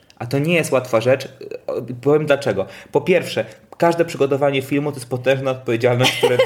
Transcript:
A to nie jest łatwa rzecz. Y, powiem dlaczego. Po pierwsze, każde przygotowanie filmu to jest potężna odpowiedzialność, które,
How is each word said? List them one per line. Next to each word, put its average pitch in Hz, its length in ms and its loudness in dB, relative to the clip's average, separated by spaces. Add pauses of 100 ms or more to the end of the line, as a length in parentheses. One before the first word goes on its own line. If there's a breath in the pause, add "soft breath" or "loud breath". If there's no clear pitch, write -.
(200)
A 117 60 -10
to 139 140 -2
nie 160 160 0
jest 156 160 0
łatwa 127 300 0
rzecz. 127 240 2
Y, - 40 -14 (720)
powiem 151 240 4
dlaczego. 107 400 0 (260 loud breath)
Po 143 100 2
pierwsze, 151 440 0 (320 loud breath)
każde 170 280 2
przygotowanie 139 560 0
filmu 143 300 -2
to 139 60 -8
jest - 120 -14
potężna 131 420 0
odpowiedzialność, 123 680 0
które, 123 280 2